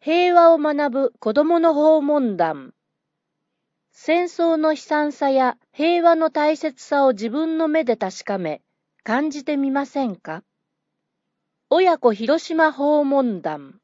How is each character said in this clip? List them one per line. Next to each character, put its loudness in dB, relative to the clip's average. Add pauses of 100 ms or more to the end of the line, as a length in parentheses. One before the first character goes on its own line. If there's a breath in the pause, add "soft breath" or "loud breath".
平 2
和 8
を 0
学 -2
ぶ -2
子 -4
ど 4
も 2
の 2
訪 4
問 -2
団。 -4 (1160)
戦 -2
争 0
の 0
悲 -4
惨 -4
さ -4
や 0 (160)
平 0
和 6
の 0
大 0
切 -8
さ 0
を 4
自 -4
分 -4
の 0
目 0
で -2
確 -8
か -6
め、 -6 (420)
感 -2
じ -10
て -4
み -2
ま -2
せ -6
ん -8
か？ -14 (1300)
親 2
子 2
広 -2
島 0
訪 0
問 -2
団。 -10